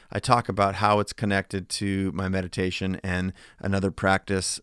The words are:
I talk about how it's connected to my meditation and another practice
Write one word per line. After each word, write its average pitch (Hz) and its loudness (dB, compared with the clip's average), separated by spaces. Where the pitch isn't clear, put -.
I 101 -4
talk 120 2
about 98 2
how 104 4
it's 101 0
connected 95 -2
to 98 -2
my 95 -4
meditation 92 -2
and 92 -2
another 98 0
practice 95 0